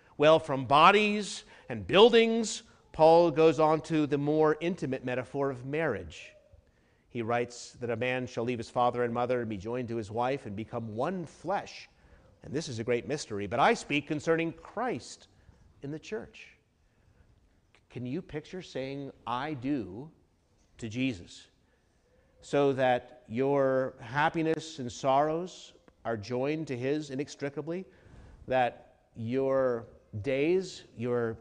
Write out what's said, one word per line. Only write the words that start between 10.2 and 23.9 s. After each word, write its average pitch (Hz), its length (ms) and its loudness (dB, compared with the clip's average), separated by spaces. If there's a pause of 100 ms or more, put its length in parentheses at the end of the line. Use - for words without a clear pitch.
and 104 80 -10
become 113 400 -8
one 160 320 -4
flesh. - 600 -8 (560)
And - 100 -10
this 156 140 -6
is 117 100 -8
a 113 60 -6
great 120 240 0
mystery, 104 400 -6
but 120 100 -2
I 196 160 4
speak 147 320 -4
concerning 165 460 -2
Christ - 760 -8 (560)
in 139 80 -10
the 156 80 -8
church. - 480 -12 (1400)
Can 123 160 -10
you 147 160 -6
picture 156 400 -12
saying, 139 480 -8 (160)
"I 131 280 -6
do" 123 540 -6 (680)
to 117 120 -10
Jesus, 113 600 -6 (920)
so 143 340 2
that 127 540 0
your 131 720 0